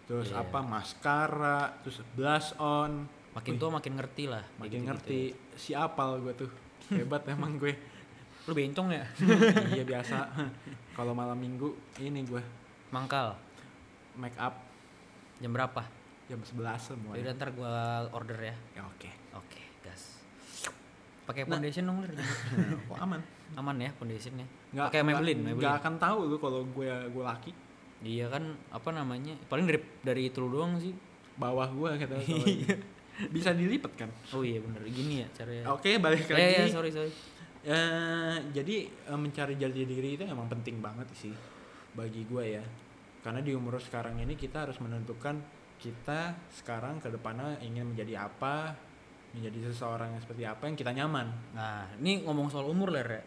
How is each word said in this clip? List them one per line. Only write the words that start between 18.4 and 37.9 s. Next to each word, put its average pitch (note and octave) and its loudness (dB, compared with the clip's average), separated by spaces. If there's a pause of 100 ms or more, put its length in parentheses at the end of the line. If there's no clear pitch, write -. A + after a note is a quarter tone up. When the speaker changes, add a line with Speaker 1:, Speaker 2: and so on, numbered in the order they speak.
Speaker 2:
ya. A2+ -6 (180)
Speaker 1:
Ya, G2+ -10
oke. G2 -12 (260)
Speaker 2:
Oke, - -14 (180)
gas. - -16 (1040)
Pakai C3 -4
Speaker 1:
Nah. E3 2
Speaker 2:
foundation D3 0
dong, F#3 2
Ler. F3+ -6 (400)
Speaker 1:
<laughs> - 2
Oh, - -6
aman. F3+ -2 (300)
Speaker 2:
Aman C#3 -2
ya B2+ -2
foundationnya. A#2+ -8 (260)
Speaker 1:
Nggak, C#3 0
Speaker 2:
Pakai D#3 4
Speaker 1:
nggak, D3+ 6
Speaker 2:
Maybelline, D#3+ 4
Maybelline. A#2+ 2
Speaker 1:
nggak C#3+ 6
akan D#3+ 0
tahu F#3+ 4
lu D3+ 2
kalau C3 0
gue, C3 -4 (220)
gue B2+ -4
laki. A#2+ -4 (500)
Speaker 2:
Iya A#2 -2
kan, C#3+ -2 (240)
apa A2+ -6
namanya? C#3 -4 (140)
Paling D3 4
dari, D#3+ 6 (200)
dari C3 2
itu B2+ 0
doang D3+ 2
sih. F3 -2 (420)
Speaker 1:
Bawah C3 0
gue C#3+ 0
gitu. C3+ -2 (220)
Speaker 2:
<laughs> G3 6
Iya. F3+ 2 (540)
Speaker 1:
Bisa E3+ 2
dilipat F3+ 2
kan? A2+ -6 (220)
Speaker 2:
Oh C3+ 0
iya A#2+ 2
bener, A2 -4
gini C3 0
ya A2+ -4
caranya. A#2+ -6
Speaker 1:
Oke, G3 6
balik D#3+ 8
Speaker 2:
Eh, D#3 2
Speaker 1:
lagi. D#3+ 10
Speaker 2:
iya, F3+ 10
sorry, E3 2
sorry. D#3 -2 (480)
Speaker 1:
Eh, E3 4 (140)